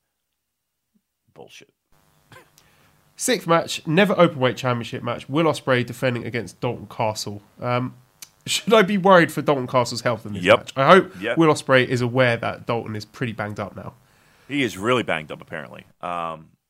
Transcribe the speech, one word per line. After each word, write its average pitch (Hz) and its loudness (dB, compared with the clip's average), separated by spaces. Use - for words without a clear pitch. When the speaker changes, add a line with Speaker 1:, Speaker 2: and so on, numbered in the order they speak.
Speaker 1:
Bullshit. - -20
Speaker 2:
Sixth 196 -2
match, - -2
Never 185 2
Openweight 147 2
Championship 120 -4
match. 120 -8
Will 156 0
Ospreay 127 0
defending 123 -4
against 107 -8
Dalton 117 -6
Castle. 107 -6
Um, 123 -4
should - 0
I 214 8
be 202 0
worried 175 6
for 156 -6
Dalton 131 0
Castle's 120 -2
health 113 -2
in 104 -10
this 95 -8
Speaker 1:
Yep. 101 8
Speaker 2:
match? - -16
I 135 0
hope 175 6
Speaker 1:
Yep. 113 -4
Speaker 2:
Will 160 6
Ospreay 135 2
is 123 -2
aware 123 0
that 113 -8
Dalton 110 -4
is 107 -12
pretty 117 -8
banged 104 -8
up 101 -10
now. - -16
Speaker 1:
He 143 -4
is 95 -4
really 117 0
banged 80 -6
up, 71 -14
apparently. 78 -14
Um, 82 -8